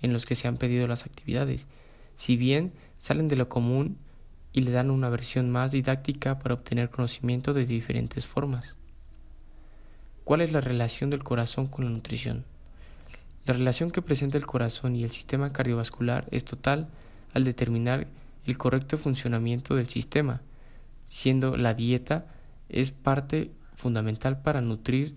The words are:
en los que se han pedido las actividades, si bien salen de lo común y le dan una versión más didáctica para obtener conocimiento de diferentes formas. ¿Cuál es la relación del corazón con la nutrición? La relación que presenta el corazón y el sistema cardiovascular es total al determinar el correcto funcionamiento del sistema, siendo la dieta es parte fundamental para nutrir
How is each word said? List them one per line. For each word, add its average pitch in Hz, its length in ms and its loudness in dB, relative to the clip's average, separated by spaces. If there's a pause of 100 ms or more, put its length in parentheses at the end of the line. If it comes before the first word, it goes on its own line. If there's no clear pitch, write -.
en 123 100 2
los 117 140 0
que - 80 0
se 117 120 -2
han 123 120 0
pedido 123 280 2
las 120 200 -4
actividades, 131 600 -2 (500)
si 123 200 4
bien 139 380 2 (240)
salen 151 300 2
de 143 80 4
lo 127 120 4
común 127 480 2 (560)
y 131 80 4
le 123 120 2
dan 123 180 4
una 135 180 2
versión 120 420 0
más 127 220 2
didáctica 135 640 0
para 127 160 0
obtener 120 360 0
conocimiento 123 640 0
de 135 100 2
diferentes 120 640 -2
formas. 135 500 -2 (1500)
¿Cuál 156 180 4
es 160 100 2
la 151 80 4
relación 123 480 0
del 139 160 0
corazón 120 420 0
con 135 200 -4
la 120 40 0
nutrición? 117 540 -4 (1000)
La 127 80 4
relación 127 360 2
que 175 120 -2
presenta 139 340 0
el 139 80 0
corazón 120 520 0
y 117 60 0
el 117 80 -2
sistema 139 440 -2
cardiovascular 120 760 0
es - 140 -2
total 151 460 0 (420)
al 131 120 4
determinar 123 600 2 (380)
el 127 140 0
correcto 135 400 2
funcionamiento 123 800 2
del 120 100 2
sistema, 131 560 0 (680)
siendo 131 480 2
la 120 160 4
dieta 123 540 2 (420)
es 135 220 2
parte 139 600 2 (240)
fundamental 113 640 0
para 143 200 2
nutrir 127 560 0